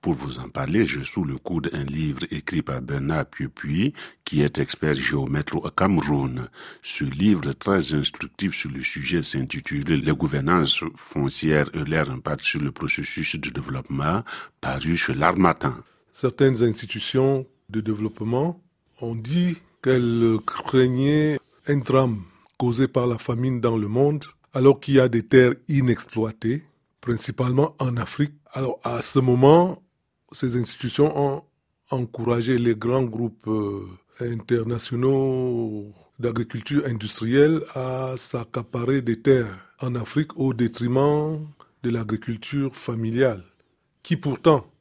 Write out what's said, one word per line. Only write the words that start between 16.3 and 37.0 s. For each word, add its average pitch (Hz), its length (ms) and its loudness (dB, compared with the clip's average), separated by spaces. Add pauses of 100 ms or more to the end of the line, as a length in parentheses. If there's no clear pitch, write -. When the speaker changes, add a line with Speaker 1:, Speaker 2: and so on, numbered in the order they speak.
Speaker 2:
institutions 131 840 0 (220)
de 107 140 -4
développement 110 760 -4 (440)
ont 117 120 -6
dit 160 440 0 (240)
qu'elles 117 640 4
craignaient 135 920 2 (300)
un 143 80 2
drame 127 460 2 (360)
causé 123 300 2
par 123 180 0
la 120 120 0
famine 123 420 -2
dans 113 160 2
le 107 100 0
monde, 139 380 2 (300)
alors 135 260 6
qu'il 139 140 -2
y 135 60 10
a 127 100 6
des 113 120 2
terres 123 300 8 (160)
inexploitées, 120 960 0 (380)
principalement 123 760 0
en 123 200 -2
Afrique. 147 340 -2 (180)
Alors, 131 320 -4
à 117 200 -4
ce - 160 0
moment, 135 640 6 (500)
ces 123 240 -4
institutions 131 640 0
ont 143 220 0 (480)
encouragé 120 680 0
les 120 180 2
grands 120 280 0
groupes, 117 440 -6
euh, 101 400 -4 (340)
internationaux 120 1700 -2 (260)
d'agriculture 117 680 -2
industrielle 123 760 2 (140)